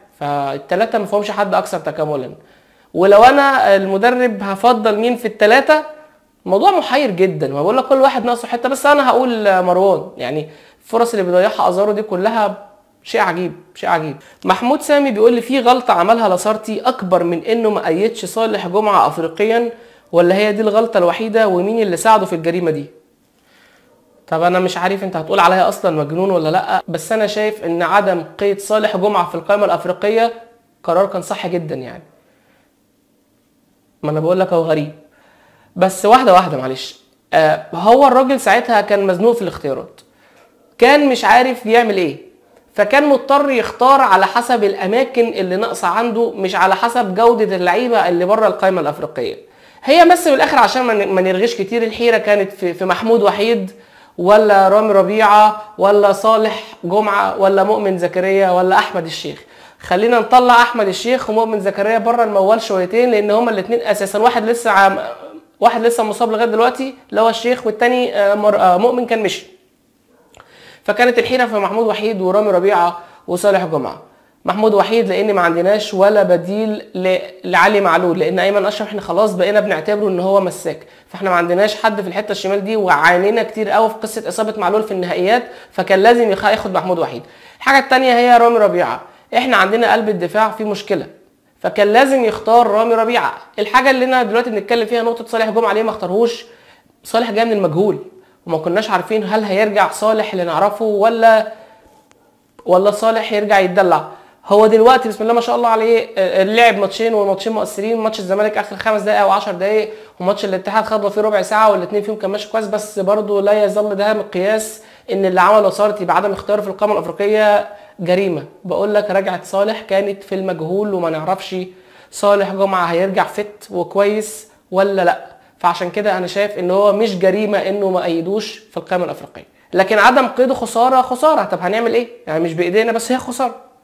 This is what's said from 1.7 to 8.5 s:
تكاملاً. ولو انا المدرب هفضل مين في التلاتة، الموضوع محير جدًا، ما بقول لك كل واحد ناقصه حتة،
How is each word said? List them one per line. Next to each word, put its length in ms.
تكاملاً. 520
ولو 300
انا 520
المدرب 680
هفضل 540
مين 180
في 100
التلاتة، 580
الموضوع 260
محير 400
جدًا، 360
ما 140
بقول 160
لك 80
كل 160
واحد 240
ناقصه 220
حتة، 220